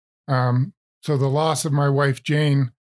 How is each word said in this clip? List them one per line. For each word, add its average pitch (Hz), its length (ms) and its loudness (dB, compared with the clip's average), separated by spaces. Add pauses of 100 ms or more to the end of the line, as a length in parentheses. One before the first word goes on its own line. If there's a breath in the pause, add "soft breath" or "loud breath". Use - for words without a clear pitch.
(280)
Um, 127 440 0 (300)
so 151 140 -2
the 135 120 0
loss 151 360 0
of 156 80 -4
my 143 160 2
wife, 139 340 0
Jane, 143 500 0 (120)